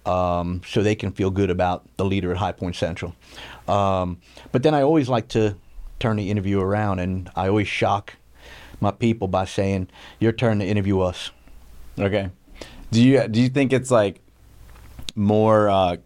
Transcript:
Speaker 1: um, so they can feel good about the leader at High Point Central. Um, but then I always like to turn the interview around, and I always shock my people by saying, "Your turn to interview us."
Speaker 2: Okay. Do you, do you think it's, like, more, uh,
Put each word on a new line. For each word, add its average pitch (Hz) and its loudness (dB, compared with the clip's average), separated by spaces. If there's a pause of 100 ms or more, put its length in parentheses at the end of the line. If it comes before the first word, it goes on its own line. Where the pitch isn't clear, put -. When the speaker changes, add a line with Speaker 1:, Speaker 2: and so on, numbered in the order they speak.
Speaker 1:
um, 90 -2
so 107 -2
they 104 2
can 101 -6
feel 95 -2
good 95 0
about 90 -2 (140)
the 92 0
leader 95 -2
at 87 -4
High 92 -2
Point 90 -8
Central. 85 -6 (540)
Um, 95 0 (360)
but 127 0
then 151 4
I 143 4
always 147 2
like 117 -2
to 107 0 (440)
turn 110 0
the 101 -4
interview 98 0
around, 98 0
and 92 -4
I 92 -2
always 104 0
shock 101 -2 (640)
my 104 2
people 113 -2
by 95 0
saying, 98 -2 (300)
"Your 113 2
turn 113 0
to 95 -2
interview 98 0
us." 90 -4 (680)
Speaker 2:
Okay. 98 -2 (600)
Do 113 4
you, 127 4
do 110 0
you 127 4
think 131 0
it's, 131 0
like, 104 2 (960)
more, 107 4
uh, 92 2